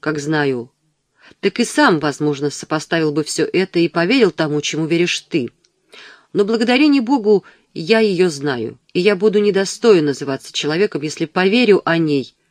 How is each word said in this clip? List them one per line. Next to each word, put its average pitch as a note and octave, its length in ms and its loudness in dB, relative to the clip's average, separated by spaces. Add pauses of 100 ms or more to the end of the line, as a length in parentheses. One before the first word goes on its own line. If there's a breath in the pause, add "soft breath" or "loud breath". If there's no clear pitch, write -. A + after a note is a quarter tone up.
как D3+ 180 -4
знаю, C#3+ 540 -2 (640 soft breath)
так G3+ 200 -2
и A#3+ 60 0
сам, A#3+ 340 4
возможно, D3 500 -2
сопоставил D#3 600 -4
бы D3+ 120 -2
всё - 280 -4
это F#3 280 -2
и E3+ 80 2
поверил F3+ 440 2
тому, D3 300 -2
чему D#3 240 -4
веришь E3+ 360 -2
ты. B2+ 300 -4 (800 loud breath)
Но, G3+ 120 0
благодарение B3 560 2
Богу, G#3+ 420 2 (300 soft breath)
я F#3 260 0
её F#3 300 2
знаю, C3+ 500 -6 (140)
и F3 60 -2
я G3+ 160 2
буду G3+ 240 2
недостоин G3 640 2
называться C3+ 480 -6
человеком, D#3+ 480 -2
если D#3 240 -6
поверю G3 600 2
о E3 120 0
ней D3 380 -2 (160)